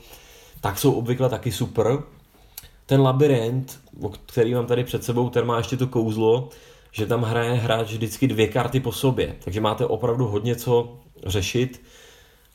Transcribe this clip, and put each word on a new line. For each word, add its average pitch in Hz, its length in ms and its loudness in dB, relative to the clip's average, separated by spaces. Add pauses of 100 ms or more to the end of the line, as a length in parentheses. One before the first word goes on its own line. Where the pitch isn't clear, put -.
(600)
tak 101 180 -2
jsou 139 120 4
obvykle 123 380 0
taky 113 220 -4
super. 117 520 0 (840)
Ten 135 160 4
Labyrint, 131 800 2 (220)
o 104 80 -6
který 117 440 0
mám 120 120 0
tady 120 180 0
před 120 200 -6
sebou, 120 260 0
ten 117 160 0
má 120 120 0
ještě 117 200 -2
to 127 100 0
kouzlo, 113 640 2 (420)
že 107 140 -4
tam 120 160 0
hraje 117 320 0
hráč 113 340 0
vždycky 110 400 -2
dvě 110 200 2
karty 123 320 0
po 123 120 -4
sobě, 104 520 0
takže 95 180 -4
máte 110 240 0
opravdu 120 420 0
hodně 104 280 -2
co 120 420 0 (280)
řešit, 104 560 -2 (720)